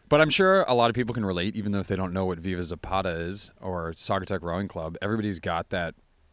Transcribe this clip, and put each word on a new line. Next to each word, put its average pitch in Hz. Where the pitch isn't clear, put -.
But 151
I'm 156
sure 190
a 127
lot 120
of 113
people 120
can 120
relate, 92
even 104
though 101
if 92
they 101
don't 92
know 95
what 90
Viva 90
Zapata 90
is 95
or 87
Saugatuck 95
Rowing 87
Club. 82
Everybody's 104
got 87
that, 85